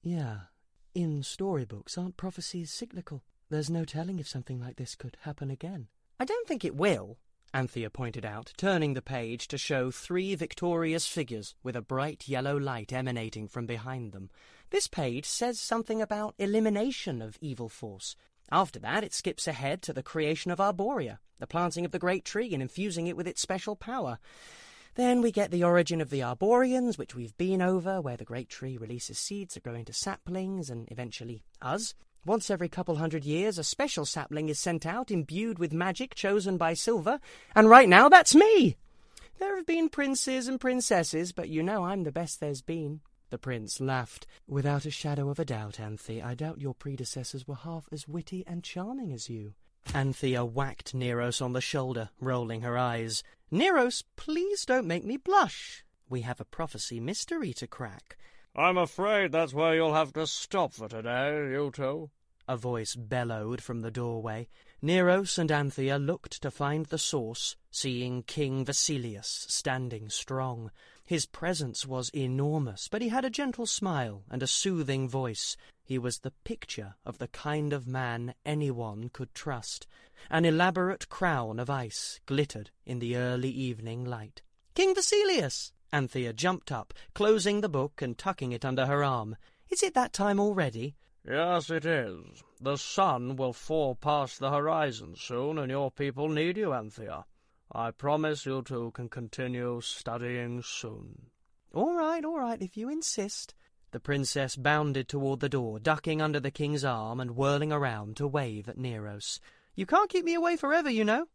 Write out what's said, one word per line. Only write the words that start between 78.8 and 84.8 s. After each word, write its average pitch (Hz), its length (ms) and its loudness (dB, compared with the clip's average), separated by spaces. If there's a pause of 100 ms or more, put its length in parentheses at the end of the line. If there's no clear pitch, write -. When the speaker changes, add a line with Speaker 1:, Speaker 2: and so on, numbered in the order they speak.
Speaker 1:
could - 260 -12
trust. - 520 -8 (440)
An 165 140 4
elaborate 180 640 2
crown 123 500 0
of 123 120 -4
ice 127 560 -6
glittered 135 440 -2 (140)
in 123 140 -6
the 120 180 -2
early 123 340 0
evening 120 540 -6
light. 113 380 -10 (320)
"King 381 200 4